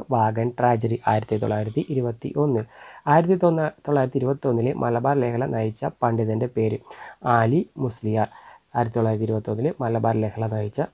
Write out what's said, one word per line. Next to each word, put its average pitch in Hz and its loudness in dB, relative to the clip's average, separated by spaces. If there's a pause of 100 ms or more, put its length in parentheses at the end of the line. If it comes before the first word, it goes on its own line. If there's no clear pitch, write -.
(120)
വാഗൻ 113 2
ട്രാജഡി 117 2 (100)
ആയിരത്തി 110 0
തൊള്ളായിരത്തി 107 -2
ഇരുപത്തി 120 -4
ഒന്നിൽ. 135 2 (420)
ആയിരത്തി 170 4
തൊന്ന-, 160 2 (120)
തൊള്ളായിരത്തി 139 0
ഇരുപത്തൊന്നിലെ 127 0
മലബാർ 123 0
ലഹള 120 0
നയിച്ച 113 -4 (140)
പണ്ഡിതൻ്റെ 113 0
പേര് 110 -2 (480)
ആലി 120 4 (160)
മുസ്ലിയാർ. 110 -2 (460)
ആയിരത്തി 120 -2
തൊള്ളായിരത്തി 110 0
ഇരുപത്തൊന്നിലെ 110 -2
മലബാർ 113 0
ലഹള 110 -2
നയിച്ച 107 -4 (120)